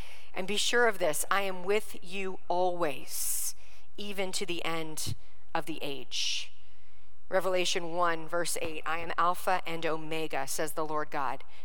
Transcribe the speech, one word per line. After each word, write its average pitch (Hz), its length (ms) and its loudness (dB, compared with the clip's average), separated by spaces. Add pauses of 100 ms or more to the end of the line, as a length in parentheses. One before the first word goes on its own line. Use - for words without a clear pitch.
(340)
And 185 140 0
be 208 80 0
sure 240 320 4
of 202 120 2
this, 156 300 2
I 190 120 0
am 185 240 -2
with 208 360 0
you 190 460 -2
always, 175 1080 0 (420)
even 196 360 0
to 202 120 0
the 170 180 0
end 160 520 0 (400)
of 165 100 2
the 156 160 -2
age." - 680 0 (760)
Revelation 180 640 2
one, 170 340 2
verse 170 340 0
eight, 156 240 -2
"I 160 140 0
am 165 180 -2
Alpha 180 480 2
and 165 180 -2
Omega," 156 640 0
says - 260 0
the 160 120 0
Lord 151 240 0
God, 135 340 0 (220)